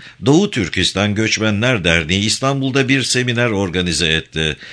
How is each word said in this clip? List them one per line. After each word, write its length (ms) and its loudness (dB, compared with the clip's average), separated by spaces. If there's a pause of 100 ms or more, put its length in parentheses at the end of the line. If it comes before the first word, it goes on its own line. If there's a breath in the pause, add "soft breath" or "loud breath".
(260 loud breath)
Doğu 240 4
Türkistan 640 -2
Göçmenler 680 0
Derneği 400 2
İstanbul'da 640 0
bir 140 2
seminer 460 0
organize 640 0
etti. 440 -2 (160 loud breath)